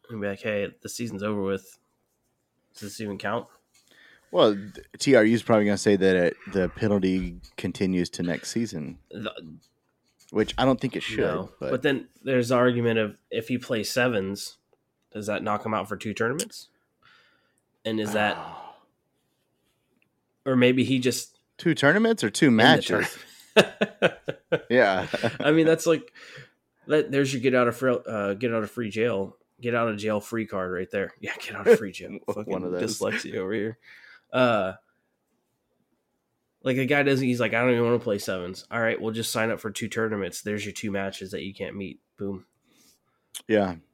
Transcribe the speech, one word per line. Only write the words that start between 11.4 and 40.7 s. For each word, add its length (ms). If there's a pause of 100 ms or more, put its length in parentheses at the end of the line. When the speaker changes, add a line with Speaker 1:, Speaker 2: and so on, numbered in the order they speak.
Speaker 2:
but 100
Speaker 1:
But 100
then 280 (140)
there's 260
the 60
argument 440
of 180 (140)
if 160
he 100
plays 320
sevens, 680 (560)
does 140
that 160
knock 220
him 80
out 140
for 80
two 180
tournaments? 540 (1160)
And 160
is 100
that 260
Speaker 2:
Oh. 380 (1700)
Speaker 1:
or 120
maybe 260
he 160
just 400 (180)
Speaker 2:
Two 160
tournaments 480
or 80
two 180
Speaker 1:
in 100
the 60
Speaker 2:
matches? 540 (380)
Speaker 1:
tournament. 640
<laughs> 40 (460)
Speaker 2:
Yeah. 380 (320)
Speaker 1:
I 120
mean, 140
that's 200
like, 260 (760)
that, 240
there's 220
your 80
get 140
out 120
of 100
fri-, 300
uh, 280
get 180
out 100
of 80
free 180
jail, 460 (260)
get 140
out 140
of 80
jail 220
free 260
card 260
right 200
there. 300
Yeah, 180
get 160
out 120
of 100
free 160
jail. 180
Speaker 2:
<laughs> 140
One 100 (100)
Speaker 1:
Fucking 180
Speaker 2:
of 80
those. 280
Speaker 1:
dyslexia 360
over 180
here. 240 (540)
Uh, 420 (1900)
like, 140
the 80
guy 180
doesn't, 220
he's 160
like, 120
"I 80
don't 100
even 140
wanna 140
play 200
sevens." 520
All 100
right, 180
we'll 140
just 180
sign 200
up 100
for 100
two 180
tournaments. 520
There's 240
your 80